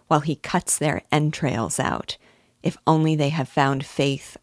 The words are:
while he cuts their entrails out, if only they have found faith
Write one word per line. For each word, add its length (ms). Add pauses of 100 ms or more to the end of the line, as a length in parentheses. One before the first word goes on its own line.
while 140
he 160
cuts 400
their 340
entrails 720
out, 380 (440)
if 140 (100)
only 300
they 140
have 180
found 380
faith 560